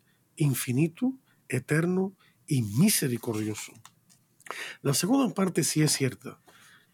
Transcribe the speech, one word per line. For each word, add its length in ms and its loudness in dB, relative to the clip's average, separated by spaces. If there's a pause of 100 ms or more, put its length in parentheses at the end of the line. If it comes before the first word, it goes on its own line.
(400)
infinito, 800 0 (300)
eterno 680 -2 (320)
y 160 0
misericordioso. 1120 0 (1080)
La 120 2
segunda 400 2
parte 300 0
sí 180 2
es 80 4
cierta. 500 -4 (540)